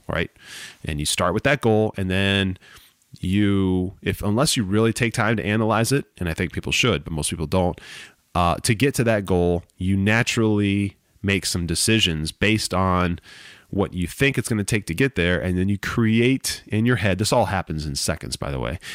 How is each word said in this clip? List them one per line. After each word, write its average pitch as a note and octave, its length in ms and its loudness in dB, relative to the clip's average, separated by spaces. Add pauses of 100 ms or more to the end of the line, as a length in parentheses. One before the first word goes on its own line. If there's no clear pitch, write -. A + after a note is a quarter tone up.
right? - 240 -4 (540)
And D2 160 -4
you D2+ 40 -4
start F2 280 0
with G#2+ 100 -2
that C#3 160 2
goal, G#2+ 380 2
and F#2+ 120 -2
then G2 480 2 (640)
you, F#2+ 800 2
if, - 220 -4
unless A2+ 320 0
you B2+ 80 0
really G#2+ 300 2
take A#2 200 -2
time A2+ 220 0
to F2 100 -4
analyze A2 460 0
it, C#3 140 0 (120)
and F2 120 -4
I D#2+ 40 -2
think F2 200 -4
people - 180 -6
should, F#2 320 0
but - 80 -10
most D2+ 180 -4
people E2 180 -4
don't, F2+ 320 0 (560)
uh, E2+ 220 2
to - 180 0
get C3 180 2
to B2+ 100 0
that A2 220 2
goal, F2 380 2 (140)
you F#2+ 200 0
naturally G#2 960 2 (280)
make G2 200 0
some F2 220 -4
decisions E2 680 0
based G#2 400 0
on F2+ 480 2 (520)
what F#2+ 240 -2
you F2+ 100 -2
think C3+ 320 0
it's B2 100 -4
gonna G#2+ 160 0
take G#2 220 -2
to - 80 -4
get C3+ 220 0
there, F2 260 2
and F2+ 160 0
then F#2+ 120 0
you G2+ 100 0
create A#2 880 0
in A2 180 0
your B2 120 2
head, F#2 200 0
this G#2+ 160 0
all A#2+ 120 2
happens E2+ 420 -4
in C#2 80 -6
seconds, C#2 400 -6
by - 160 -6
the C2 80 -4
way, B1 180 -4 (180)